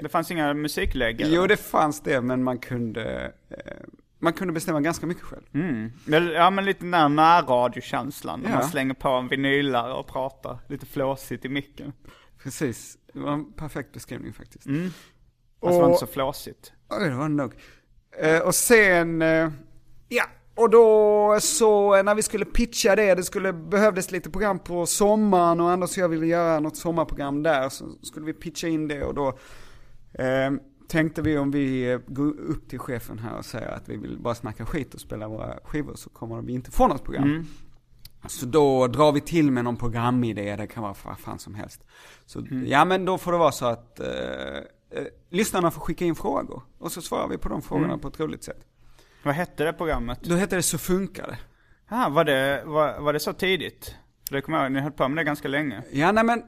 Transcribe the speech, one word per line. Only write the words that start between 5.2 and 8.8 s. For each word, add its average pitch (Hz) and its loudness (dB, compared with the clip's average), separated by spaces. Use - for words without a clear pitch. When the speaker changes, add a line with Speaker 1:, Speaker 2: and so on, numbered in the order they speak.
Speaker 2:
själv. - -14
Speaker 1:
Mm. 127 -4
Men, 165 4
ja, 170 4
men 196 0
lite 190 -2
den 175 -8
här 156 6
närradiokänslan. 131 2
När 180 -6
Speaker 2:
Ja. - 0
Speaker 1:
man 127 2
slänger 135 -2